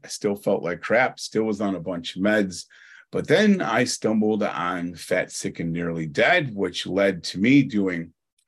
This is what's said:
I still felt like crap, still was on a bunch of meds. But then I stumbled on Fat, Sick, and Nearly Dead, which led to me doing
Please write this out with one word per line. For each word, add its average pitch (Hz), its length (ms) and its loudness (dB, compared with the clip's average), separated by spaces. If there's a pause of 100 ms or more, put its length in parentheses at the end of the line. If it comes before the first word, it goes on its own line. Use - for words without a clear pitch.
I - 40 -18
still 101 280 -4
felt - 260 0
like 85 180 -4
crap, 120 380 0
still - 240 -2
was 107 180 -2
on 98 140 -2
a 87 60 -6
bunch 87 340 -8
of 92 80 -6
meds. 104 440 0 (440)
But 92 160 -4
then 196 340 6
I 117 240 2
stumbled 107 580 0
on 87 520 -2
Fat, 87 380 -2
Sick, - 280 -6
and 82 120 -4
Nearly 82 340 -4
Dead, 123 480 0
which 98 320 -4
led 92 380 0
to - 140 -8
me 131 240 6
doing 92 500 -2 (360)